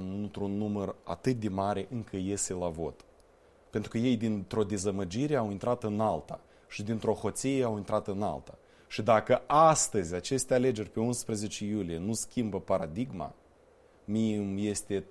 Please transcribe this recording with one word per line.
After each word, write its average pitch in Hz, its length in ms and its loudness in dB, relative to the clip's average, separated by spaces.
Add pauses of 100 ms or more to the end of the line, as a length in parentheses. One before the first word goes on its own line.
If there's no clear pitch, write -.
(200)
într-un 101 360 -4
număr 104 380 -2 (100)
atât 117 360 -2
de 107 80 -2
mare, 98 420 -2
încă 110 260 -8
iese 98 360 -2
la 90 160 -2
vot. 78 360 -6 (680)
Pentru 107 200 -4
că 113 80 -2
ei, 123 180 4
dintr-o 107 480 0
dezamăgire, 101 720 -2
au 110 140 0
intrat 120 340 -2
în 104 160 0
alta 95 400 0 (280)
și - 140 -10
dintr-o 110 300 0
hoție 131 520 0
au 110 120 0
intrat 104 320 -2
în 98 140 -2
alta. 78 360 -6 (280)
Și - 160 -6
dacă 110 440 6
astăzi 143 680 6
aceste 127 400 0
alegeri 123 360 2
pe 113 100 -4
unsprezece 110 640 -2
iulie 95 340 -2
nu 101 140 -2
schimbă 107 480 -2
paradigma, 85 720 -2 (680)
mie 107 320 0
îmi 101 300 -2
este 101 440 -2